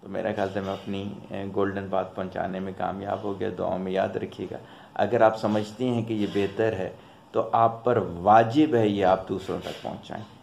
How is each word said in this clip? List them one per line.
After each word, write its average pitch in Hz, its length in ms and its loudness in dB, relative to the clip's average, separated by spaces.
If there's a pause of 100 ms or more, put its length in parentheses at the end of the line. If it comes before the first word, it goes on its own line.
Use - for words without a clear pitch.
तो 104 60 -16
मेरा 95 240 -4
ख्याल 101 180 -2
से 101 100 -4
मैं 95 220 -4
अपनी, 98 200 -6
अ, 98 520 -10
गोल्डन 98 360 -2
बात 95 260 -4
पहुंचाने 92 440 -6
में 95 140 -8
कामयाब 98 480 -4
हो 104 120 -4
गया। 95 160 -4
दुआओं 90 280 -4
में 92 140 -4
याद 98 240 0
रखिएगा। - 420 -8 (380)
अगर 104 260 2
आप 110 120 6
समझते 107 500 -2
हैं 120 200 0
कि 113 100 -4
ये 104 120 0
बेहतर 101 480 0
है 92 240 -6 (360)
तो 110 60 2
आप 113 460 2
पर 120 120 4
वाजिब 113 760 4
है 113 140 6
ये 101 140 2
आप 95 260 4
दूसरों 87 320 -4
तक 82 240 -10
पहुंचाएं। - 400 -10 (180)